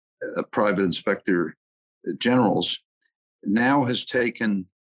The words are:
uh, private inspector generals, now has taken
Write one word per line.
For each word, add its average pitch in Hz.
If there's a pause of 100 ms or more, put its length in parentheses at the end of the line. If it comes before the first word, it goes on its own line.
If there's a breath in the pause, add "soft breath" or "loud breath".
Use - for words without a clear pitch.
(360)
uh, 87
private 101
inspector 87 (640)
generals, 120 (680)
now 123
has 120
taken 113 (220)